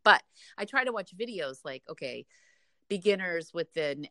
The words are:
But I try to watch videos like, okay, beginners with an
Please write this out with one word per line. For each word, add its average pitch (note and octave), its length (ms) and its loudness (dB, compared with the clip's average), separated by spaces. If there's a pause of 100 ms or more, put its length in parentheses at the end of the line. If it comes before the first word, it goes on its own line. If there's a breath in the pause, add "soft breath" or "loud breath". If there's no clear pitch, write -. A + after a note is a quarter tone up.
But G3 200 8 (340 loud breath)
I G#3+ 80 -6
try C4 180 0
to B3 80 -2
watch G3 260 -8
videos F3+ 480 -8
like, C3 240 -10
okay, B2 360 -10 (640 soft breath)
beginners F#3 640 0
with E3 240 -6
an D3 340 -2